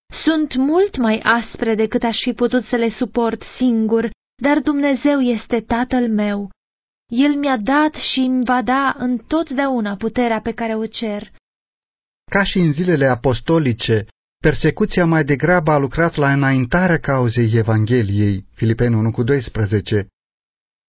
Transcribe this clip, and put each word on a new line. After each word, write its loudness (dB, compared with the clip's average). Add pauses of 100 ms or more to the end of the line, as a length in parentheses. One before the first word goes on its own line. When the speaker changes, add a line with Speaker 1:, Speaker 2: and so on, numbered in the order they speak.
(240)
Speaker 1:
„Sunt 0
mult 2
mai 0
aspre 0
decât 0
aș -2
fi -2
putut 0
să -4
le 0
suport -2
singur, 0 (320)
dar 2
Dumnezeu 0
este 0
Tatăl -2
meu. -2 (580)
El 2
mi-a 0
dat 2
și -4
îmi 0
va 2
da 0
întotdeauna -2
puterea -2
pe -6
care -6
o -4
cer.” -8 (1000)
Speaker 2:
Ca 0
și -2
în 4
zilele 2
apostolice, 0 (320)
persecuția 0
mai 2
degrabă 2
a 4
lucrat 0
la 2
înaintarea 2
cauzei 0
Evangheliei, 2
Filipeni 0
unu 2
cu -4
doisprezece. -2 (800)